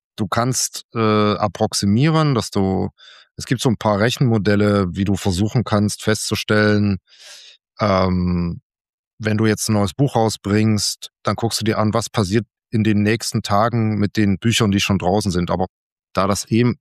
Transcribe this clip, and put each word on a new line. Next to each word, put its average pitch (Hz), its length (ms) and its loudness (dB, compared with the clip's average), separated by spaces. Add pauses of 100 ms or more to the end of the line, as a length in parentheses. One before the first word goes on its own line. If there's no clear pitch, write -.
(160)
Du 110 120 -4
kannst, - 680 -4
äh, 107 400 2
approximieren, 123 1040 0
dass 104 160 -4
du, 95 360 0 (480)
es - 100 -14
gibt 123 140 -2
so - 80 0
ein 107 80 0
paar 104 220 0
Rechenmodelle, 104 920 2
wie 95 120 -2
du 98 120 0
versuchen 101 480 -2
kannst 104 400 -2
festzustellen, 104 920 0 (840)
ähm, 90 800 0 (580)
wenn 107 180 -2
du 110 100 2
jetzt 107 220 0
ein 110 60 2
neues 101 180 0
Buch 139 240 0
rausbringst, 107 920 0 (140)
dann 104 120 0
guckst - 240 -4
du 107 40 -4
dir 104 140 0
an, 107 160 0
was 113 160 -2
passiert 104 360 -2 (240)
in 110 140 0
den 104 180 2
nächsten 110 400 -2
Tagen 110 560 0
mit 101 180 -2
den 98 220 2
Büchern, 110 320 0
die 98 100 2
schon 98 180 0
draußen 95 320 0
sind. 87 200 -2
Aber 92 160 -2 (460)
da 95 140 0
das 98 200 -2
eben 117 340 2